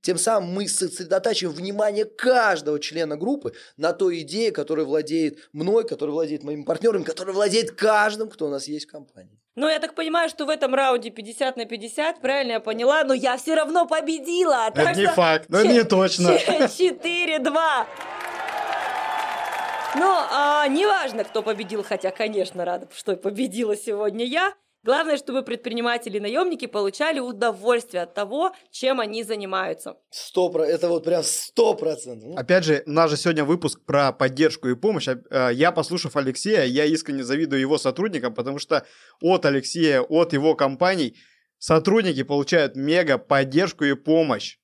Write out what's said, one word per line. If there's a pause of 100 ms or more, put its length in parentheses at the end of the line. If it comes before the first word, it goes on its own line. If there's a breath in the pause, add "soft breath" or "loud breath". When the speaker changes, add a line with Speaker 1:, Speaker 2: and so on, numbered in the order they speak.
Speaker 1:
Тем
самым
мы
сосредотачиваем
внимание
каждого
члена
группы (220 loud breath)
на
той
идее,
которая
владеет
мной,
которая
владеет
моими
партнерами,
которая
владеет
каждым,
кто
у
нас
есть
в
компании. (160)
Speaker 2:
Ну,
я
так
понимаю,
что
в
этом
раунде
пятьдесят
на
пятьдесят,
правильно
я
поняла?
Но
я
все
равно
победила,
Speaker 3:
Это
Speaker 2:
так
Speaker 3:
не
Speaker 2:
что
Speaker 3:
факт,
но
это
не
Speaker 2:
че-,
Speaker 3:
точно.
Speaker 2:
че-, (100)
четыре
два. (2000)
Но,
а,
неважно,
кто
победил,
хотя,
конечно,
рада,
что
победила
сегодня
я. (320)
Главное,
чтобы
предприниматели
и
наемники
получали
удовольствие
от
того, (180 loud breath)
чем
они
занимаются. (140)
Speaker 1:
Сто
про-,
это
вот
прям
сто
процентов.
Ну.
Speaker 3:
Опять
же,
у
нас
же
сегодня
выпуск
про
поддержку
и
помощь.
А, (120)
а,
я,
послушав
Алексея,
я
искренне
завидую
его
сотрудникам,
потому
что (340 soft breath)
от
Алексея,
от
его
компаний (420 soft breath)
сотрудники
получают
мега
поддержку
и
помощь.